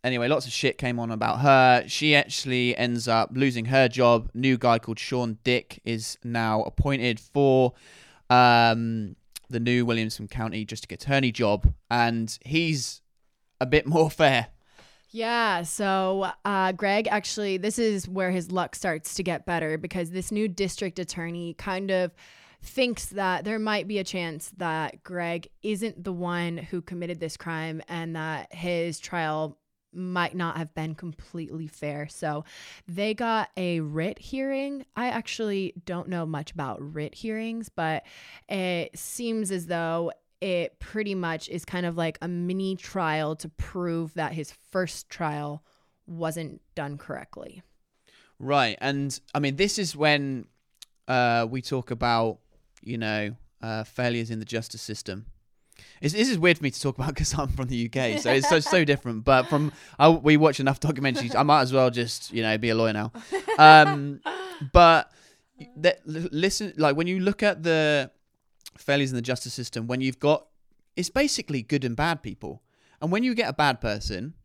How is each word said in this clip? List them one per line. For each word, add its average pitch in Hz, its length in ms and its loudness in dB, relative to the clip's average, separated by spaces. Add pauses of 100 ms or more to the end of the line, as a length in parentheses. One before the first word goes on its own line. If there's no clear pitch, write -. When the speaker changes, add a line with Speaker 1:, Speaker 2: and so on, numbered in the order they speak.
Speaker 1:
Anyway, 123 240 0
lots 135 180 2
of 120 80 -10
shit - 240 0
came 120 220 -4
on 117 120 -4
about 110 300 -2
her. 131 460 8
She 151 280 4
actually 127 600 0
ends 120 300 -2
up 113 260 2
losing 127 320 0
her 131 240 4
job. 120 460 4
New 127 220 2
guy 117 220 4
called 113 200 -8
Sean 120 440 -4
Dick - 400 0
is 110 400 -6
now 113 400 0
appointed 123 560 0
for, 131 540 4 (560)
um, 117 880 4 (340)
the 120 100 -4
new 123 260 2
Williamson 113 420 -2
County 110 360 -6
District - 400 -12
Attorney 139 280 2
job, 107 420 2 (160)
and 117 560 0
he's 156 560 -2 (580)
a 127 60 2
bit 147 220 2
more 156 220 2
fair. 135 380 4 (640)
Speaker 2:
Yeah, 226 520 -2
so, 190 680 -2 (160)
uh, 190 280 2
Greg 208 360 0
actually, 202 480 -2
this 208 220 -2
is 214 280 0
where 185 220 -2
his 175 220 -4
luck 180 240 -2
starts 160 400 -4
to 196 80 -6
get 170 240 -4
better, 160 320 -2
because 170 320 -6
this 180 200 -8
new 214 160 -2
district 190 520 -6
attorney 170 560 -8
kind 190 340 -6
of 185 220 0 (500)
thinks 247 460 -4
that 190 360 -2
there 214 140 -4
might 214 300 -2
be 208 100 -4
a 190 60 -4
chance 170 540 -8
that 160 460 -6
Greg 170 440 -6 (160)
isn't 208 400 -6
the 185 100 -6
one 175 440 -4
who 170 240 -8
committed 175 380 -10
this 160 180 -8
crime 160 500 -8
and 165 280 -8
that 156 380 -8
his 170 460 -4
trial 156 580 -4 (360)
might 180 420 -4
not 170 220 -4
have 160 180 -8
been 160 200 -6
completely 160 720 -12
fair. 147 400 -8
So 151 380 -8 (420)
they 202 260 -4
got 226 440 -2
a 175 220 -2
writ 156 400 -4
hearing. 269 680 -6 (100)
I 240 140 -4
actually 208 640 -4 (120)
don't 180 240 -8
know 170 160 -4
much 151 260 -8
about 135 260 -8 (160)
writ 151 220 -8
hearings, 226 540 -8
but 160 360 -4 (420)
it 180 500 -4
seems 220 540 -6
as 180 160 -6
though 170 440 -4 (300)
it 180 380 -4
pretty 208 360 -6
much 165 340 -6
is - 160 -8
kind 180 200 -4
of 170 120 -4
like 165 240 -2
a 165 60 -8
mini 185 480 -4
trial 156 600 -2
to 160 120 -12
prove 165 640 -6
that 156 200 -4
his 160 200 -10 (180)
first - 380 -6
trial 147 540 -6 (440)
wasn't 165 540 -8 (140)
done 143 220 -8
correctly. - 640 -14 (800)
Speaker 1:
Right. 131 400 2
And, 139 400 -4 (140)
I 147 60 -2
mean, 139 180 0
this 202 200 2
is 160 180 -4
when, 143 500 0 (600)
uh, 120 420 2
we 127 120 -4
talk 127 300 -6
about, 117 480 0 (420)
you 117 160 -8
know, 107 380 -4 (260)
uh, 110 220 -6
failures 120 480 -4
in 113 80 -6
the 110 60 -8
justice 113 360 -8
system. 107 440 -10 (760)
It's, 147 120 0
this 220 160 4
is 220 100 0
weird 170 180 6
for 151 60 -10
me 135 80 -2
to - 80 -12
talk 135 180 -2
about 135 180 -4
<laughs> - 20 -8
'cause 147 200 -2
I'm 143 120 -4
from 131 180 -4
the 131 80 -6
U 117 140 -4
K, 117 280 -2
so 117 140 0
it's 135 160 4
so, 165 140 6
so 175 240 2
different. 120 400 -2
But 131 220 6
from, 147 260 0 (240)
I, 147 120 8
we 151 280 6
watch 147 240 4
enough 135 180 0
documentaries, 135 560 -2
I 127 80 4
might 147 180 6
as 127 120 0
well 131 160 6
just, 117 440 -6
you 113 80 -2
know, 110 160 0
be 117 120 0
a 113 60 2
lawyer 113 180 2
now. 104 180 -4 (460)
Um, 147 640 10 (240)
Speaker 2:
<laughs> 214 280 -12
Speaker 1:
but 165 380 8 (640)
that, 160 320 2
l-, 160 240 -6
listen, 190 460 -2
like, 147 180 2
when 165 120 -2
you 185 120 -2
look 196 240 0
at 170 200 0
the 151 460 2 (680)
failures 139 340 0
in 127 60 -4
the 117 40 -2
justice 123 320 -6
system, 117 340 -8
when 127 120 -4
you've 131 200 -4
got, 147 280 2 (480)
it's 175 140 -4
basically 262 520 -2
good 135 220 -2
and 117 140 -4
bad 160 260 -2
people. - 380 -12 (400)
And 160 100 -2
when 214 120 0
you 247 120 0
get 233 140 0
a 147 40 -6
bad 139 280 2
person 107 520 -6 (120)